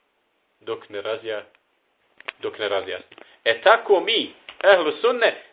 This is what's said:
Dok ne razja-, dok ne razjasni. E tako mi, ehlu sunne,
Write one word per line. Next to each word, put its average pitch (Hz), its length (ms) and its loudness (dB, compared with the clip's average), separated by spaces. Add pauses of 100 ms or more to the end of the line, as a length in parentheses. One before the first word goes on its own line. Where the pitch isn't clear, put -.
(600)
Dok 113 280 -10
ne 104 140 -10
razja-, 110 400 -8 (960)
dok 107 200 -10
ne 107 100 -4
razjasni. 95 480 -6 (280)
E 113 160 2
tako 202 400 4
mi, 202 340 -4 (300)
ehlu 175 280 4
sunne, 233 500 0 (100)